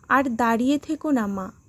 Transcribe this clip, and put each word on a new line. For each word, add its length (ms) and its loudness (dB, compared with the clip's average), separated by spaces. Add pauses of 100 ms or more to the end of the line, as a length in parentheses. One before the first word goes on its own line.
"আর 260 2
দাঁড়িয়ে 420 2
থেকো 340 -4
না 160 2
মা, 240 -8 (180)